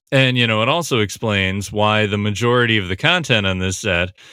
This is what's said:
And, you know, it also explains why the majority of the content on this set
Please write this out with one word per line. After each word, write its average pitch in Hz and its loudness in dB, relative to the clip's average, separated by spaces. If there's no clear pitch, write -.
And, 131 2
you 120 2
know, 110 0
it 113 2
also 143 0
explains 101 -2
why 107 2
the 101 -2
majority 113 0
of 90 -2
the 95 -4
content 139 0
on 92 -2
this 92 -2
set 90 -2